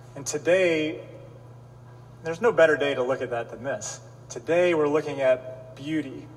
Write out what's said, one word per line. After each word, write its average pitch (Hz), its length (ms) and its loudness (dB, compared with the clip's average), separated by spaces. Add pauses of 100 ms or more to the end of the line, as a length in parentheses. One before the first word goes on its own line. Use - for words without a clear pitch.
(140)
And 139 100 -14
today, 160 800 0 (1160)
there's 165 180 -6
no 233 120 4
better 156 240 8
day 143 180 0
to 127 80 0
look 127 200 -2
at 120 80 -4
that 117 200 -6
than 113 140 -14
this. 127 340 -8 (300)
Today, 175 440 2
we're 151 140 2
looking 147 340 0
at - 540 0
beauty. 135 640 -6